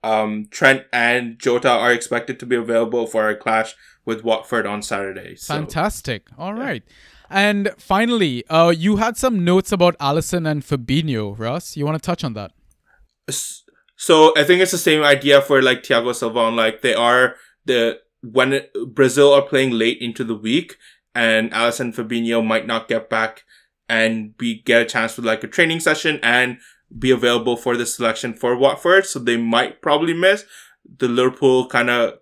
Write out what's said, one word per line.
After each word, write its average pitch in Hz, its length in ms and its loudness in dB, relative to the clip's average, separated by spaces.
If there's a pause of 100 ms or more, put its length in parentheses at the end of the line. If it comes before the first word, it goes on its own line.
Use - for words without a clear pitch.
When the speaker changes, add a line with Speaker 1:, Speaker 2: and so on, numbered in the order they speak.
Speaker 1:
um, 107 480 -2
Trent 135 300 4 (100)
and 120 480 -2
Jota 123 300 2
are 120 220 2
expected 117 460 -4
to 123 80 -18
be 123 80 0
available 117 540 -2
for 107 200 -2
a 104 80 -2
clash 110 380 -2 (300)
with 110 180 -6
Watford 113 420 -2
on 104 160 -6
Saturday. 95 540 -8
So. - 200 -10
Speaker 2:
Fantastic. 156 760 -8 (100)
All 190 180 -10
Speaker 1:
Yeah. 240 60 -10
Speaker 2:
right. 196 200 -8 (460)
And 202 500 0
finally, 196 720 0
uh, 165 200 4
you 175 280 2
had 226 200 -2
some 220 280 -2
notes 185 280 2
about 175 260 2
Alisson 156 500 -2
and 151 140 -4
Fabinho, 127 760 -4
Russ. 120 400 -8
You 147 80 -6
wanna 156 140 -4
touch - 240 -6
on 120 120 -8
that? 101 180 -14 (760)
Speaker 1:
S-, - 380 -12 (320)
so 160 400 6
I 151 80 4
think 180 180 4
it's 185 80 2
the 175 80 -2
same 156 240 2
idea 139 400 6
for, 139 180 4
like, 127 220 0
Thiago 120 320 0
Silva. 117 320 -2
And, 117 100 -2
like, 110 260 0
they 123 120 0
are 120 400 2 (320)
the, 117 320 0 (240)
when 127 400 0 (240)
Brazil 135 480 4
are 139 80 4
playing 131 300 0
late 117 280 0
into 120 220 -8
the 113 140 -4
week, 110 400 -4 (360)
and 113 380 0
Alisson 117 300 -2
and 120 140 -6
Fabinho 117 520 -4
might 110 220 -2
not 113 180 -6
get 113 240 -6
back 110 320 -4 (460)
and 113 500 -2
be, 117 240 -6
get 117 180 4
a 117 40 0
chance 113 300 -4
for, 123 80 -12
like, 110 200 -2
a 107 60 -12
training 165 320 0
session 156 420 -2
and 123 360 0 (400)
be 127 120 0
available 120 440 2
for 120 220 -2
the 120 80 -4
selection 117 480 -4
for 123 240 -2
Watford, 170 480 2
so - 140 -10
they 120 180 -2
might 117 460 -2
probably 156 320 0
miss. 190 320 0 (520)
The 131 80 -2
Liverpool 127 640 2
kinda 120 540 0